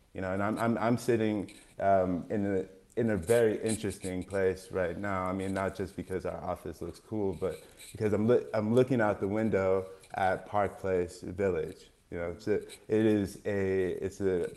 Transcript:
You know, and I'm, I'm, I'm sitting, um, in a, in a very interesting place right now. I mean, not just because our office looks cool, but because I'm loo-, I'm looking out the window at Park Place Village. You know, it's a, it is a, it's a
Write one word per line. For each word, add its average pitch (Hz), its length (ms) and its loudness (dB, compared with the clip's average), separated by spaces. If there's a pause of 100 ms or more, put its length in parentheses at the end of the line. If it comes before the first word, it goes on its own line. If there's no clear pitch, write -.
(140)
You 95 60 -8
know, 92 140 -4
and 98 80 -2
I'm, 107 160 -2
I'm, 117 280 0
I'm 120 120 2
sitting, 110 520 0 (300)
um, 92 500 2
in 104 100 -2 (180)
a, - 420 -6
in 117 100 2
a 104 60 2
very 110 460 4
interesting 98 600 -4
place 95 480 0
right 87 280 -2
now. 98 260 -2
I 92 80 -2
mean, 95 220 -4
not 95 200 -2
just 92 220 -6
because 90 300 -6
our 85 180 -4
office 87 380 -8
looks 85 180 -10
cool, 98 400 -4
but 87 140 -2 (380)
because 107 200 0
I'm 107 160 2
loo-, 123 240 6
I'm 110 220 0
looking 127 260 4
out 104 200 2
the 101 80 0
window 95 580 2 (280)
at 95 320 0
Park 101 320 0
Place 90 440 -2
Village. 90 680 -2 (200)
You 87 80 -8
know, 85 120 -4
it's 85 160 -10
a, 104 100 2
it - 500 0
is 104 400 2
a, 101 140 0 (440)
it's 95 160 -6
a 90 360 0